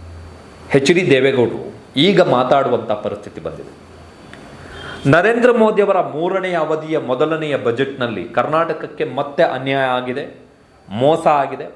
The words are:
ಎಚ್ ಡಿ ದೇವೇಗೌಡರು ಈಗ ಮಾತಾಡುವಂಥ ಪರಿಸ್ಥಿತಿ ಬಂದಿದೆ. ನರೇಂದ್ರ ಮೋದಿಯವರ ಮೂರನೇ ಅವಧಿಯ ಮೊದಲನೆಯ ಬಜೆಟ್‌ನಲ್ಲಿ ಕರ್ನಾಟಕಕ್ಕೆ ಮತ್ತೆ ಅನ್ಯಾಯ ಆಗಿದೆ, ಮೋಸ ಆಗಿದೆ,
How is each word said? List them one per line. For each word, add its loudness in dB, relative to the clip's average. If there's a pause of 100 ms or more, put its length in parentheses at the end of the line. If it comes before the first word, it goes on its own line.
(760)
ಎಚ್ 4
ಡಿ 2
ದೇವೇಗೌಡರು 2 (200)
ಈಗ 4
ಮಾತಾಡುವಂಥ 2
ಪರಿಸ್ಥಿತಿ -8
ಬಂದಿದೆ. -14 (1300)
ನರೇಂದ್ರ 4
ಮೋದಿಯವರ 2
ಮೂರನೇ -4
ಅವಧಿಯ -2
ಮೊದಲನೆಯ -2
ಬಜೆಟ್‌ನಲ್ಲಿ -4
ಕರ್ನಾಟಕಕ್ಕೆ -2
ಮತ್ತೆ -2
ಅನ್ಯಾಯ 0
ಆಗಿದೆ, -4 (480)
ಮೋಸ 2
ಆಗಿದೆ, 0